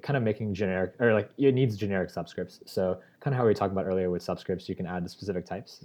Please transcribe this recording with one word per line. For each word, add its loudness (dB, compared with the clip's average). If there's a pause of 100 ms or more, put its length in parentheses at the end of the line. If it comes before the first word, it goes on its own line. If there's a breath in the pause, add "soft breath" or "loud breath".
kind -2
of 0
making -2
generic, 0
or, 6
like, 2
it 6
needs 2
generic 0
subscripts. -8
So 0 (240 loud breath)
kinda -2
how 0
we 6
were 4
talking 0
about 0
earlier 0
with -2
subscripts, -6
you -6
can -6
add -4
the -6
specific -6
types. -12